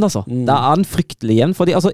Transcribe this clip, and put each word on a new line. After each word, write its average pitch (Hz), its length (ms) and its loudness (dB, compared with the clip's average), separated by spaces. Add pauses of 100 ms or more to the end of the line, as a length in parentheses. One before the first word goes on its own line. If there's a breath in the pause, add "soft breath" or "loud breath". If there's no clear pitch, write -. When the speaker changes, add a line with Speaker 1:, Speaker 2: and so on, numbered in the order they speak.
Speaker 1:
altså. 170 200 -2
Speaker 2:
Mm. 123 220 -6
Speaker 1:
Da 131 100 2 (140)
er 151 80 2
den 190 80 0
fryktelig - 540 -2
jevn, 160 180 2
fordi, - 160 0
altså, 180 200 2